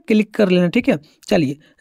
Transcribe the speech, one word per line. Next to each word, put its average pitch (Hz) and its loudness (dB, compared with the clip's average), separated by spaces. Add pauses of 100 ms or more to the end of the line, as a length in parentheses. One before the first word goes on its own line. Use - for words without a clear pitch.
क्लिक 214 0
कर 202 0
लेना, 180 2
ठीक 247 -2
है। 175 0 (280)
चलिए 147 -2 (240)